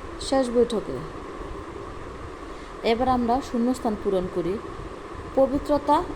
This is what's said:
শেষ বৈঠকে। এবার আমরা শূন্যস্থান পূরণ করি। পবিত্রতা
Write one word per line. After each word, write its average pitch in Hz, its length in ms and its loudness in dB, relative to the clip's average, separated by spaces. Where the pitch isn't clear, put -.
শেষ 269 300 2
বৈঠকে। 226 460 2
এবার 233 200 4
আমরা 247 320 4
শূন্যস্থান 240 520 2
পূরণ 185 300 2
করি। 180 240 0
পবিত্রতা 285 680 4